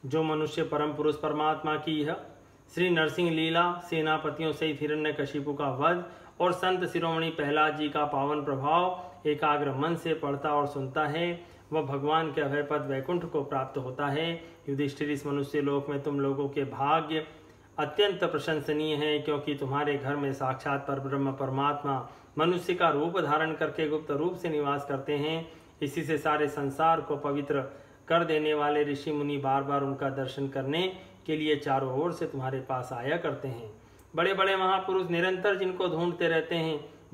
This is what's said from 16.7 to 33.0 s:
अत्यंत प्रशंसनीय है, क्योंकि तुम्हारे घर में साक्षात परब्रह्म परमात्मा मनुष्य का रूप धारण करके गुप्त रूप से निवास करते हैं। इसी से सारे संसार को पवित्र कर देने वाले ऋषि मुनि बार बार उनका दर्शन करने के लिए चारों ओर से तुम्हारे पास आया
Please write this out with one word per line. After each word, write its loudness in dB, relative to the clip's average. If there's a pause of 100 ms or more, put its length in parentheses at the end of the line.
अत्यंत 2
प्रशंसनीय 0
है, 2
क्योंकि -2
तुम्हारे 0
घर -2
में 0
साक्षात -2
परब्रह्म 0
परमात्मा 0 (300)
मनुष्य 2
का 4
रूप 2
धारण 2
करके -2
गुप्त -2
रूप 0
से -6
निवास 0
करते -2
हैं। -2 (300)
इसी -4
से 0
सारे 2
संसार 2
को -2
पवित्र 0 (440)
कर 4
देने 2
वाले 2
ऋषि -2
मुनि -2
बार 2
बार 0
उनका -2
दर्शन -4
करने -2 (300)
के 0
लिए 2
चारों 0
ओर 0
से -4
तुम्हारे -4
पास -6
आया -2